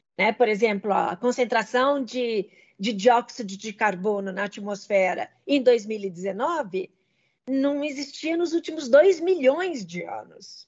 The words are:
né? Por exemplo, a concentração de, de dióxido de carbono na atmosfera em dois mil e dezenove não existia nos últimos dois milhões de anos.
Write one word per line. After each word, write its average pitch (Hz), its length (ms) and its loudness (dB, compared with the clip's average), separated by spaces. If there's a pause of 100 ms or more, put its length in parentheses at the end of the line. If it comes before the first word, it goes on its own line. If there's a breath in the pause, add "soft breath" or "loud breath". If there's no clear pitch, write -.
(180)
né? 214 140 2
Por 233 160 2
exemplo, 208 440 0
a 185 240 0
concentração 247 880 0
de, 226 480 -4 (280 soft breath)
de 208 140 -2
dióxido 220 640 2
de 214 160 -12
carbono 196 600 -2
na 196 120 -4
atmosfera 202 840 -2 (160)
em 285 160 2
dois 233 220 4
mil 214 160 -6
e 196 100 -6
dezenove 190 800 -4 (580)
não 277 360 0
existia 302 520 -6
nos 339 180 -2
últimos 320 340 -6
dois 311 320 6
milhões 320 640 0
de 170 180 -10
anos. - 640 -14